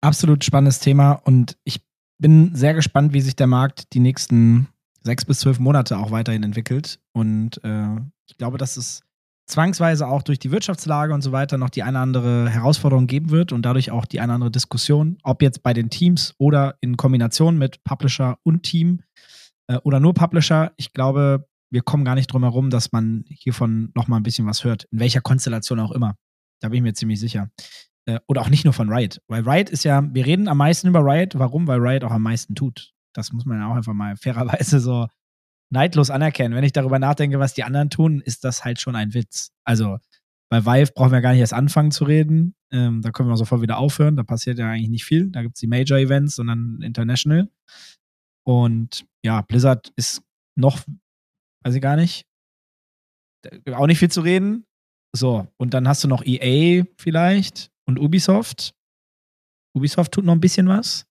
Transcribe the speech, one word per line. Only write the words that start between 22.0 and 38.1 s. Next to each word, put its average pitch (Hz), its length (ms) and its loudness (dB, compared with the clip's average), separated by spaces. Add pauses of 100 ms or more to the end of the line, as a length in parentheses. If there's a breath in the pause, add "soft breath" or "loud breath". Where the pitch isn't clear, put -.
gar 127 100 0
nicht 131 120 0
drum 127 160 -2
herum, 127 260 0
dass 120 240 -2
man 113 340 -2
hiervon 113 680 -4
noch 120 120 -4
mal 120 80 0
ein 110 80 0
bisschen 113 240 -4
was 107 160 -6
hört, 117 280 -4
in 113 100 -4
welcher 123 180 0
Konstellation 120 600 -2
auch 107 100 -4
immer. 110 240 -2 (460)
Da 123 80 -6
bin 120 80 -2
ich 123 60 0
mir 113 100 -2
ziemlich 110 260 -4
sicher. 104 300 -6 (560 loud breath)
Äh, 117 220 -6
oder 131 140 -2
auch - 80 -4
nicht 151 160 2
nur 143 80 4
von 110 180 -2
Riot, 113 360 -2
weil 113 200 -4
Riot 175 220 2
ist - 140 -4
ja, 139 180 2 (120)
wir 127 120 -2
reden 185 220 0
am 147 100 0
meisten 160 300 2
über 175 160 4
Riot. 160 340 0
Warum? 135 300 0
Weil 127 120 0
Riot 131 240 0
auch 113 80 -4
am 113 100 0
meisten 113 340 -4
tut. - 380 -8 (200)
Das 107 200 -10
muss 120 120 -6
man 113 140 -4
ja 104 100 -6
auch 117 60 -2
einfach 113 180 -4
mal 104 220 -6
fairerweise 131 640 -2
so 120 280 -2 (640)
neidlos 147 380 2
anerkennen. 139 460 -2
Wenn 131 80 0
ich 139 80 2
darüber 135 260 0
nachdenke, 139 400 0
was 135 160 -2
die 123 100 -6
anderen 139 280 -2
tun, 156 300 0